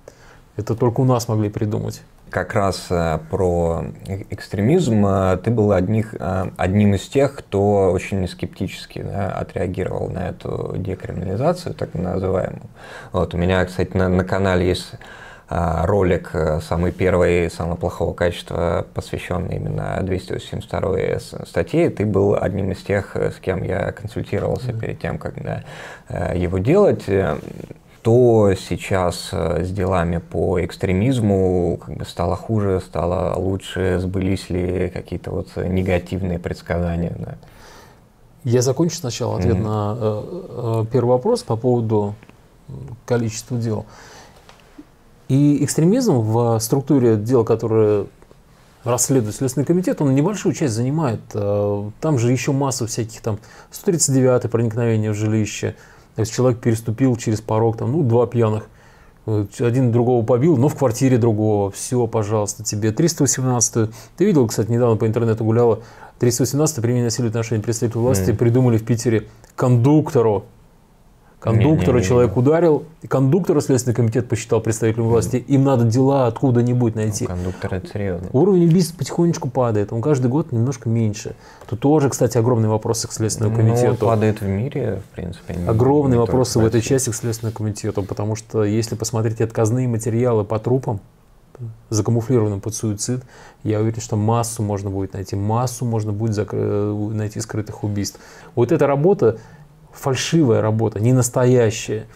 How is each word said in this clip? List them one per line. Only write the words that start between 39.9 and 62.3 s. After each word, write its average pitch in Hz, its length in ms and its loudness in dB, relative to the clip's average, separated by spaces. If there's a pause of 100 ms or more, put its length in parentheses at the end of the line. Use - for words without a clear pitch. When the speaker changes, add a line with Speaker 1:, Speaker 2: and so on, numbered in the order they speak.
Speaker 1:
э, 107 220 -2 (600)
э, 110 80 -2
первый 120 200 2
вопрос 202 320 2
по 117 140 -2
поводу, 110 580 0 (560)
м, 135 340 -14
количества 120 540 -4
дел. 110 260 -4 (1400)
И 143 340 4
экстремизм 180 580 4
в 113 400 2
структуре 131 560 4
дел, 113 280 2
которые 110 640 2 (760)
расследует 120 540 0
Следственный 135 300 -2
комитет, 180 340 0
он 139 140 2
небольшую 170 400 0
часть 135 180 -2
занимает. 123 480 -2 (140)
Э, 104 560 -2 (100)
там 156 180 0
же 120 140 2
ещё 127 220 0
масса 135 320 -2
всяких, 113 340 -6
там, 104 180 -4 (320)
сто - 200 -4
тридцать 151 240 2
девятое 127 360 4
проникновение 113 600 0
в 107 60 -2
жилище, 107 600 -2 (440)
то 107 40 0
есть 104 100 -6
человек 123 260 2
переступил 117 560 0
через 107 240 -2
порог, 110 380 0
там, 113 140 -2
ну, 156 100 0
два 117 240 4
пьяных, 107 420 0 (560)
э, 104 220 0 (140)
один 123 300 2
другого 120 320 2
побил, 127 360 4
но 131 100 4
в - 80 -2
квартире 127 400 2
другого. 107 540 2
Всё, 120 360 -2
пожалуйста, 107 560 -2